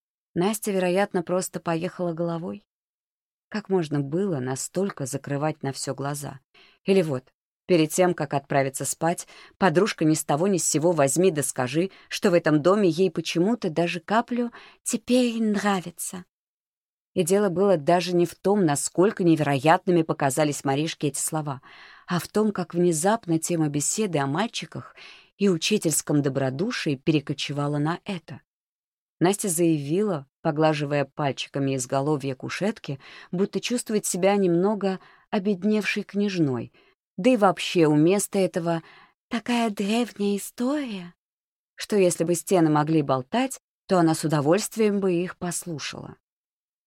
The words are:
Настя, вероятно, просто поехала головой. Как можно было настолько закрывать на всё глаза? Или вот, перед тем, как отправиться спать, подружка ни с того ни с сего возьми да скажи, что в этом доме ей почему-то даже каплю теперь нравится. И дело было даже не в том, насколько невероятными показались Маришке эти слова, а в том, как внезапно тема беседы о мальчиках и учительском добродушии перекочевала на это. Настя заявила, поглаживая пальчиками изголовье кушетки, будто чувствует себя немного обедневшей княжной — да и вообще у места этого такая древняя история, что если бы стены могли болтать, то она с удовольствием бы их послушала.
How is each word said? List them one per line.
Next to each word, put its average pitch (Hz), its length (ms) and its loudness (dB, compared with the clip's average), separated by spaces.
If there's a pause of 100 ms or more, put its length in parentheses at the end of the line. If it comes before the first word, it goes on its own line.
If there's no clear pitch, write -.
(340)
Настя, 202 360 -2
вероятно, 185 520 0
просто 180 380 -4
поехала 175 520 -4
головой. 170 500 -6 (840)
Как - 220 -8
можно 156 300 0
было 160 380 -2
настолько 135 680 -6
закрывать 143 560 -6
на 139 100 -4
всё - 220 -6
глаза? 139 460 -8 (440)
Или 190 160 4
вот, 151 320 -4 (320)
перед 160 260 4
тем, 180 220 4
как 151 220 -4
отправиться 139 500 -2
спать, - 420 -4 (300)
подружка 180 480 2
ни 156 80 4
с 156 140 -2
того 156 200 0
ни 196 120 2
с - 80 -2
сего 156 260 2
возьми 165 380 4
да 143 120 -2
скажи, 139 480 -2 (200)
что - 200 0
в 175 40 2
этом 156 260 4
доме 185 300 4
ей 175 200 2
почему-то 180 600 -2
даже 170 300 -2
каплю 233 520 -2 (300)
теперь 240 600 0
нравится. 196 840 -4 (880)
И 185 100 2
дело 196 260 2
было 185 260 4
даже 170 380 2
не 175 100 4
в 165 100 -6
том, 196 300 2
насколько 165 580 0
невероятными 160 800 4
показались 151 600 0
Маришке 147 440 -2
эти - 100 -6
слова, 147 420 -6 (460)
а 175 120 -2
в - 100 -6
том, 208 240 0
как - 220 -6
внезапно 175 640 2
тема 160 300 0
беседы 151 500 -2
о 139 80 -2
мальчиках 156 680 -6 (400)
и 202 120 2
учительском 165 760 0
добродушии 139 720 -2
перекочевала 147 840 -2
на 156 260 -2
это. 165 360 -10 (800)
Настя 196 280 0
заявила, 165 800 0 (140)
поглаживая 147 640 0
пальчиками 139 720 -4
изголовье 139 580 -2
кушетки, 156 640 -6 (320)
будто 190 300 -2
чувствует 226 460 -4
себя 190 300 2
немного 190 640 2 (320)
обедневшей 208 720 -2
княжной — 165 720 -2 (440)
да 208 140 4
и 254 60 6
вообще 180 500 2
у 151 80 6
места 185 440 2
этого 170 440 0 (460)
такая 233 420 -2
древняя 202 680 -2
история, 240 800 -6 (600)
что - 200 -4
если 180 280 4
бы 175 100 0
стены 165 360 2
могли 151 320 2
болтать, 139 580 -2 (260)
то 185 120 2
она 160 160 6
с - 100 -6
удовольствием 196 720 2
бы 190 140 0
их 175 240 -2
послушала. - 800 -10 (720)